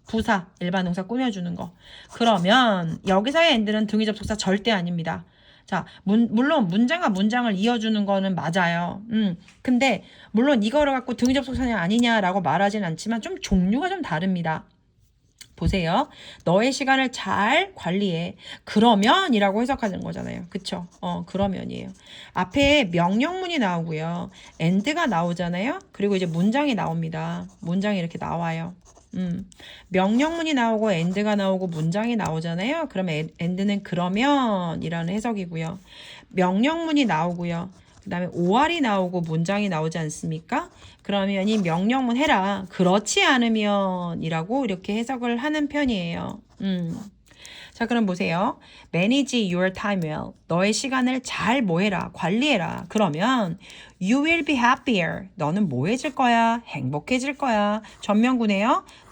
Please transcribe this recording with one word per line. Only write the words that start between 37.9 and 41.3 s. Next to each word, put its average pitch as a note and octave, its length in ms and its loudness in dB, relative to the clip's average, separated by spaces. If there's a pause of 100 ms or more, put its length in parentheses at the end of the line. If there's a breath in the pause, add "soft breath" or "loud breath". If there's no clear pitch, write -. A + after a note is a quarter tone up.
그다음에 F3+ 280 -4
오알이 C4 500 2
나오고 F#3 400 0
문장이 E3+ 460 0
나오지 D#3+ 300 -2
않습니까? E3 720 -6 (320 loud breath)
그러면 G3 460 0